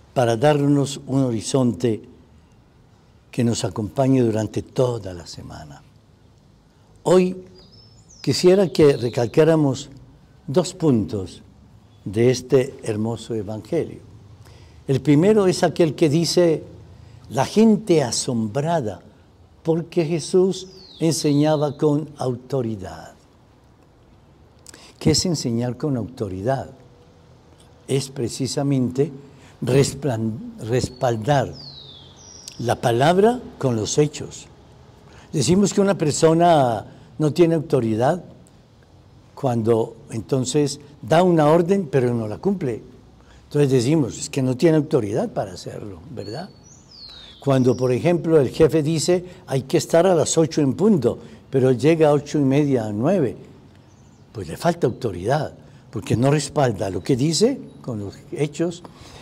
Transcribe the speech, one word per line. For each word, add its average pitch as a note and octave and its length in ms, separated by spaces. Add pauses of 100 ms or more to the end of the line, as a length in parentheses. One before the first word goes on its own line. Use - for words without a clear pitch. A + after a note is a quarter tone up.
(140)
para A#2 220
darnos C#3+ 680
un C3+ 180
horizonte A#2 760 (1300)
que - 140
nos A#2 200
acompañe B2+ 600
durante G#2+ 400
toda A#2 500
la E2+ 140
semana. D#2 560 (1200)
Hoy F#3 340 (840)
quisiera F3+ 500
que C#3+ 280
recalcáramos C3 920 (560)
dos D3 260
puntos G#2+ 720 (600)
de A#2 280
este B2+ 500
hermoso A2+ 540
Evangelio. A2 640 (880)
El C3+ 140
primero F#3 440
es F3+ 160
aquel E3+ 320
que E3 160
dice: E3 540 (680)
"La B2 160
gente G3+ 560
asombrada A#2+ 1000 (600)
porque E3 420
Jesús F3+ 640 (320)
enseñaba D3+ 760
con D3 400
autoridad". A2 960 (1800)
¿Qué - 140
es D3 160
enseñar B2 500
con D3 180
autoridad? G#2 760 (1160)
Es C3+ 220
precisamente C3+ 1040 (500)
resplan-, B2 960
respaldar A#2 960 (1040)
la A#2 160
palabra F3+ 640 (200)
con B2 160
los G#2+ 240
hechos. - 480 (840)
Decimos E3+ 440
que G3+ 60
una G3 140
persona D#3 920 (320)
no D3+ 120
tiene E3 220
autoridad C#3 680 (1120)
cuando A#2 600 (120)
entonces C3+ 720 (200)
da D#3+ 220
una E3 280
orden F3 420
pero B2 240
no A2+ 120
la G#2 120
cumple. E3+ 420 (600)
Entonces D3 260
decimos, C3 480
"Es - 140
que C#3 100
no B2+ 160
tiene D#3+ 200
autoridad D3 560
para G#2 200
hacerlo", F#2+ 460 (100)
¿verdad? A2+ 400 (920)
Cuando, C3 380
por B2+ 140
ejemplo, D#3+ 500
el A#2 80
jefe D#3+ 320
dice, E3 420 (220)
"Hay C3+ 160
que - 160
estar E3+ 300
a F#3+ 80
las D3 240
ocho E3 220
en C3+ 120
punto", D3 460 (320)
pero C3 200
llega D3+ 380
a D3 40
ocho D3 260
y C#3+ 40
media, C3+ 420
a G#2+ 60
nueve, B2 460 (960)
pues F#2+ 140
le E2 100
falta E3+ 300
autoridad, G#2 640 (380)
porque A2+ 260
no C3 140
respalda B2+ 580
lo F#2 140
que C#3+ 120
dice E3 460 (220)
con A#2 160
los G2+ 160 (160)
hechos. E3 500 (400)